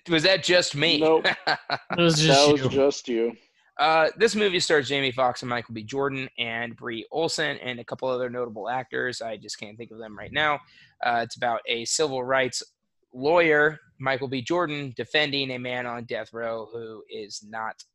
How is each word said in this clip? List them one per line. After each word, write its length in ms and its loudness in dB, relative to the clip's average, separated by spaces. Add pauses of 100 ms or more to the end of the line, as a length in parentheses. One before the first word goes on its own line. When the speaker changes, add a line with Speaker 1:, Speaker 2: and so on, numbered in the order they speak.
Speaker 1:
was 140 2
that 200 4
just 320 2
me? 240 2
Speaker 2:
Nope. 260 4 (120)
Speaker 1:
<laughs> 0 - (600)
Speaker 3:
It 40 4
was 180 6
just 280 8
Speaker 2:
That 60 8
was 80 2
Speaker 3:
you. 80 2
Speaker 2:
just 380 2
you. 260 0 (440)
Speaker 1:
Uh, 300 4 (100)
this 180 2
movie 240 2
stars 280 2
Jamie 240 0
Foxx 300 0
and 80 -6
Michael 240 -6
B. 100 -8
Jordan 460 -4 (100)
and 380 -6
Brie 340 -8
Olson 460 -2
and 220 -10
a 40 -12
couple 240 -8
other 220 -4
notable 400 -8
actors. 520 -6
I 160 -8
just 220 -14
can't 180 -16
think 140 -16
of 60 -20
them 200 -16
right 140 -14
now. 280 0 (460)
Uh, 180 2
it's 120 -12
about 320 -2
a 180 -2
civil 380 -2
rights 400 0 (500)
lawyer, 680 4 (200)
Michael 300 -2
B. 120 -4
Jordan, 540 -2
defending 560 -2
a 80 -8
man 260 -6
on 200 -8
death 260 -6
row 400 -6
who 380 -12
is 360 -12
not, 380 -10 (120)